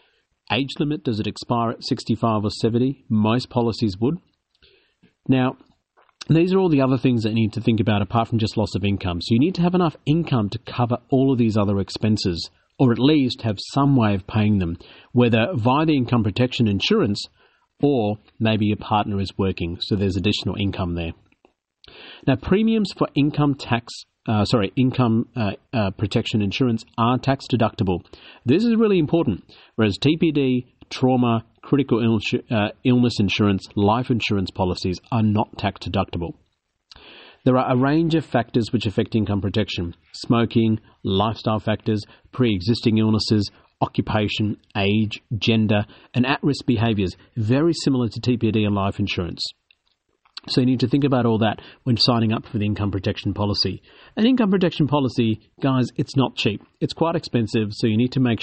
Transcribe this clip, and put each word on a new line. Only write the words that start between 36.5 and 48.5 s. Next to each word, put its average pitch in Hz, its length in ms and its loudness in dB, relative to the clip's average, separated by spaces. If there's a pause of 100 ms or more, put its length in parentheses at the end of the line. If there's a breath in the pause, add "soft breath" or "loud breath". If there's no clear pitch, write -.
There 127 140 4
are 127 120 0
a 127 60 2
range 156 380 2
of 156 100 0
factors - 480 -2
which 113 140 0
affect 110 280 -2
income 104 280 0
protection: 95 520 -4 (200)
smoking, 113 680 2 (220 soft breath)
lifestyle 107 580 0
factors, 107 420 -2 (300 soft breath)
pre-existing 110 640 0
illnesses, 107 540 2 (320 soft breath)
occupation, 107 760 -2 (180)
age, 104 460 0 (160)
gender, 107 480 2 (300 loud breath)
and 123 120 2
at-risk 143 380 -2
behaviours, 104 520 0 (200 soft breath)
very 135 380 2
similar 127 340 0
to 117 120 -12
T 123 180 0
P 113 120 0